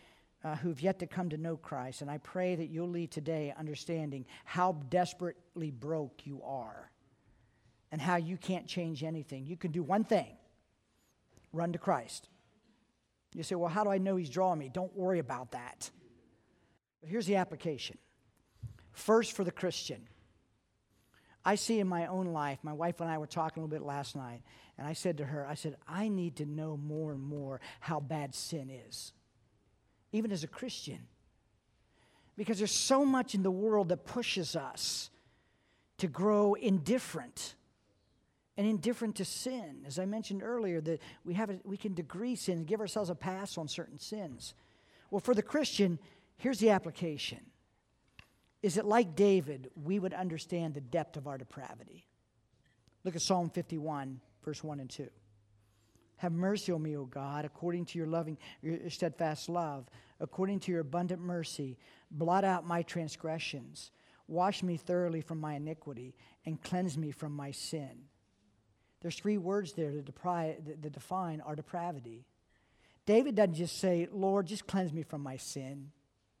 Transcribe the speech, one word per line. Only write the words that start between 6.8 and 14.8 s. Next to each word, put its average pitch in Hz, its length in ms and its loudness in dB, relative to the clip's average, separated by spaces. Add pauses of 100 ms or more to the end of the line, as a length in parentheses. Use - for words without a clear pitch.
and 151 120 -2
how 175 140 4
you 175 200 -2
can't 180 300 -2
change 165 360 -4
anything. 151 440 -6
You 175 100 -6
can 170 160 -2
do 175 100 0
one 190 220 4
thing, - 320 2 (1200)
run 170 180 0
to 170 60 -4
Christ. 135 500 0 (1080)
You 170 80 -6
say, 175 120 -4
"Well, 170 160 0
how 208 140 2
do 202 60 4
I 196 60 4
know 190 200 2
he's 175 120 0
drawing 180 300 2
me?" 139 100 -6
Don't 180 260 -4